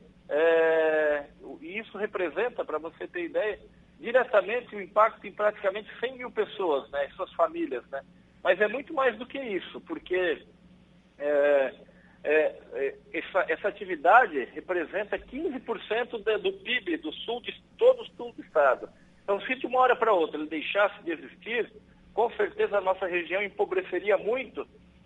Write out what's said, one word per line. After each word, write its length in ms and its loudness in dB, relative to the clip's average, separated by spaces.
é, 960 4
e 180 -10
isso 200 -12
representa, 640 -2
pra 140 -4
você 300 -10
ter 160 -8
ideia, 340 -2
diretamente 800 0
o 40 -8
impacto 460 2
em 60 -12
praticamente 680 -2
cem 180 -6
mil 140 -12
pessoas, 600 -2
né, 160 -2
e 80 -12
suas 180 -8
famílias, 580 -2
né? 100 -8
Mas 160 4
é 80 4
muito 260 -8
mais 240 2
do 80 -12
que 140 -10
isso, 400 -6
porque, 640 -2
é, 560 4
é, 320 2
é, 200 -4
essa, 360 -2
essa 200 -2
atividade 840 4
representa 680 -4
quinze 400 -8
por 240 -8
cento 360 -4
de, 200 0
do 140 -2
pib 460 -4
do 140 -8
sul 280 -8
de 200 -12
todo 260 6
o 40 -16
sul 160 -12
do 100 -16
estado. 460 2
Então, 160 -2
se 160 -4
de 100 -6
uma 140 2
hora 160 6
pra 160 2
outra 260 0
ele 100 -6
deixasse 540 -2
de 80 -6
existir, 640 -6
com 200 2
certeza 460 0
a 20 0
nossa 260 0
região 360 -2
empobreceria 720 0
muito 500 -4